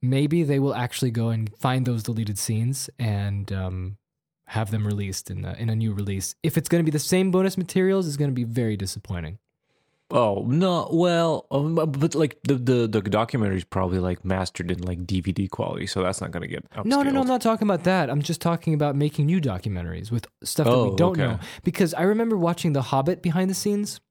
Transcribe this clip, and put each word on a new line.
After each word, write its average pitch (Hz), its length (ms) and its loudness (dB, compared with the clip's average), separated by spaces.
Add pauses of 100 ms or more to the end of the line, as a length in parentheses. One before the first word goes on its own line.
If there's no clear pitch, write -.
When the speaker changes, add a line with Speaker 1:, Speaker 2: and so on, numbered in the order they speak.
Speaker 1:
maybe 143 420 2
they 143 160 2
will 135 140 2
actually 120 380 -2
go 113 180 0
and 110 280 -2
find 131 280 0
those 117 180 -2
deleted 107 360 -4
scenes 117 580 -2
and, 101 540 -2
um, 92 460 -6 (480)
have 110 260 -4
them 107 160 -2
released 101 420 -4
in 95 160 -8
a, 90 80 -8
in 113 160 -4
a 110 60 0
new 110 180 0
release. 98 480 -4
If 160 160 0
it's 156 120 -2
gonna 170 140 4
be 160 80 2
the 147 80 0
same 185 320 2
bonus 190 260 2
materials, 190 500 0
it's 143 100 -4
gonna 143 140 0
be 123 140 0
very 113 320 0
disappointing. 92 600 -6 (760)
Speaker 2:
Oh, 104 360 4
no. 170 440 2
Well, 170 600 2
um, 151 240 0
but, 156 400 0
like, 147 260 0
the, 139 140 2
the, 123 320 4
the 110 140 2
documentary 104 560 0
is 87 60 -4
probably, 92 360 0
like, 90 260 -2
mastered 92 460 -2
in, 87 100 -4
like, 90 240 -6
D 92 160 0
V 95 100 -2
D 95 160 -2
quality, 87 380 -6
so 92 160 -4
that's 92 180 0
not 90 120 -8
gonna 87 160 -6
get - 240 -10
upscaled. - 140 -8
Speaker 1:
No, 277 180 2
no, 277 80 0
no, 269 100 2
I'm 254 60 0
not 254 140 0
talking 220 260 2
about 185 160 0
that. 185 260 2
I'm 143 140 0
just 160 180 -4
talking 170 320 0
about 147 220 2
making 147 320 2
new 180 120 4
documentaries 92 680 -4
with 117 160 -2 (180)
stuff - 220 0
that 117 80 6
Speaker 2:
Oh, 120 160 4
Speaker 1:
we - 60 -2
don't 175 160 4
Speaker 2:
okay. 165 100 0 (120)
Speaker 1:
know. - 60 -4 (240)
Because 175 300 0
I - 80 -4
remember 214 380 2
watching 170 340 2
The 139 80 2
Hobbit 135 400 0
behind 185 300 2
the - 20 -2
scenes 208 580 -2